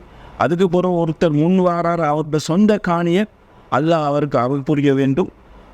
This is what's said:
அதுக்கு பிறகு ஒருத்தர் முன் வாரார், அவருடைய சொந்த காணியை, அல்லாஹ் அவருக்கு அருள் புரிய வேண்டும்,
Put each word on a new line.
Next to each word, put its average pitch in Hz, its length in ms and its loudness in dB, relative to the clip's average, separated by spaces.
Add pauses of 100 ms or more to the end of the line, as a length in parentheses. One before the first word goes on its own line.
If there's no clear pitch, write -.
(380)
அதுக்கு 170 320 0
பிறகு 175 360 0
ஒருத்தர் 160 260 0
முன் 165 280 2
வாரார், 170 420 0
அவருடைய 151 360 -2
சொந்த 202 500 2
காணியை, 175 380 0 (460)
அல்லாஹ் 156 320 0
அவருக்கு 143 340 -2
அருள் 135 240 0
புரிய 143 320 0
வேண்டும், 135 360 0 (440)